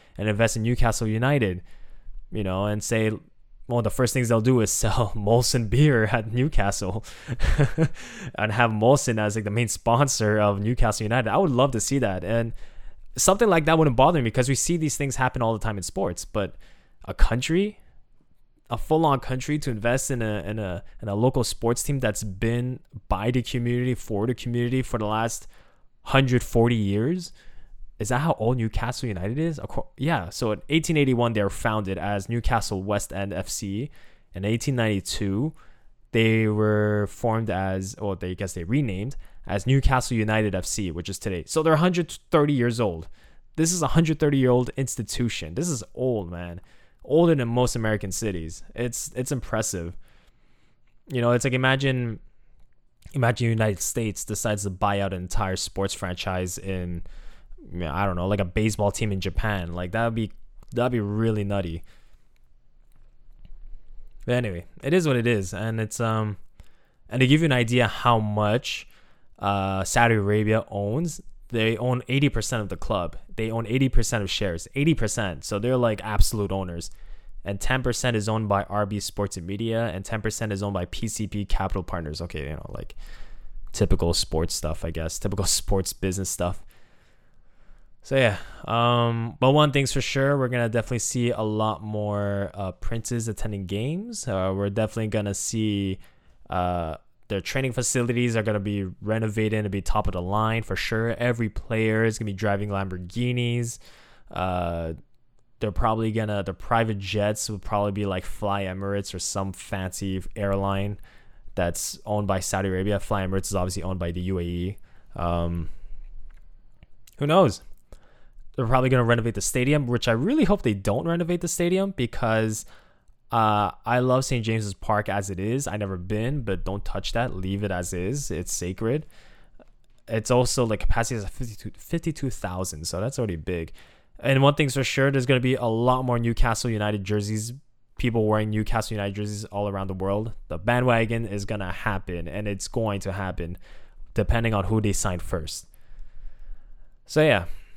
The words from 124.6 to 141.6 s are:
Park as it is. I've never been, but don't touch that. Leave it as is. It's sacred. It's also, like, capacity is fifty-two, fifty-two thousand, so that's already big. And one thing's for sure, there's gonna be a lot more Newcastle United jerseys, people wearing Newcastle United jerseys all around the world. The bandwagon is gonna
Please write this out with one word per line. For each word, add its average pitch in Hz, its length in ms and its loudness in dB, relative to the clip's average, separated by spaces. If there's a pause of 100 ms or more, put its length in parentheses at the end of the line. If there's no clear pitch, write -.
Park 104 340 0
as 101 220 -2
it 90 100 -6
is. 120 260 -2
I've 104 140 -4
never 95 160 -4
been, 110 460 -2
but 95 200 -2
don't 98 220 -4
touch - 280 -4
that. 120 220 0
Leave 185 300 -2
it - 60 -2
as 90 240 -4
is. 107 360 -4
It's 87 220 -4
sacred. 113 540 -2 (1000)
It's 110 240 -2
also, 127 360 4
like, 110 140 0
capacity - 360 4
is 104 80 -4
fifty-two, - 540 -8
fifty-two 160 500 -4
thousand, 90 580 -6
so 87 140 -4
that's 117 180 -4
already 107 180 -2
big. 82 360 -6 (460)
And 135 240 4
one 143 120 8
thing's 143 200 0
for 135 100 0
sure, 135 260 2
there's 135 140 2
gonna 127 160 4
be 127 140 2
a 120 100 -4
lot 123 400 2
more 123 140 0
Newcastle 117 500 4
United 104 360 0
jerseys, 107 500 -2 (420)
people 113 300 2
wearing 107 240 2
Newcastle 110 440 0
United 101 220 -4
jerseys 104 300 -6
all 101 200 -4
around 98 200 -4
the 95 80 -4
world. 98 400 -2 (140)
The 82 100 -6
bandwagon 117 680 2
is 101 220 -6
gonna 101 260 -4